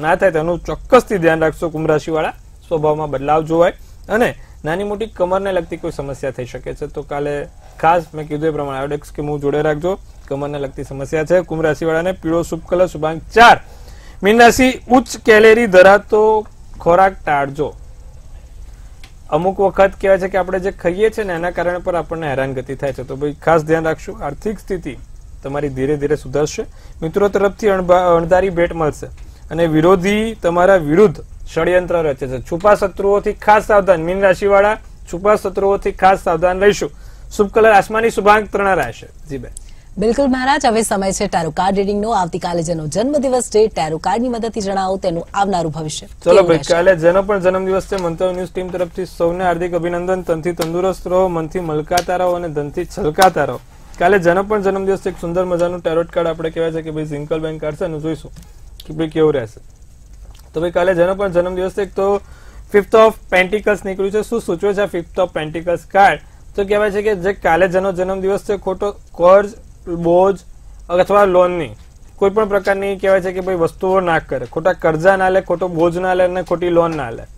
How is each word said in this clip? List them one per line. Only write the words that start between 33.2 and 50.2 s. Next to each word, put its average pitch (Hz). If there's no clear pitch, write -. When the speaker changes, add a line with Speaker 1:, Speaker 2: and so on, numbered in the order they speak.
Speaker 1:
ખાસ 214
સાવધાન. 190
મીન 185
રાશિવાળા 202
છુપા 202
શત્રુઓથી 196
ખાસ 190
સાવધાન 180
રહીશું. 190
શુભ 202
કલર 220
આસમાની, 220
શુભાંક 208
ત્રણ 196
રહેશે. 127
જી 139
બેન. 120
Speaker 2:
બિલકુલ 233
મહારાજ, 262
હવે 226
સમય 196
છે 196
ટેરો 170
card 185
રીડિંગનો. 202
આવતીકાલે 175
જેનો 160
જન્મદિવસ 254
છે, 220
ટેરો 160
કાર્ડની 226
મદદથી 226
જણાવો 190
તેનું 170
આવનારું 190
ભવિષ્ય 156
Speaker 1:
ચલો -
Speaker 2:
કેવું 190
Speaker 1:
ભાઈ, 165
Speaker 2:
રહેશે? 156
Speaker 1:
કાલે 180
જેનો 170
પણ 202
જન્મદિવસ 190
છે, 196
મંતવ્ય 175
news 180
team 185
તરફથી 180
સૌને 175
હાર્દિક 175
અભિનંદન. 175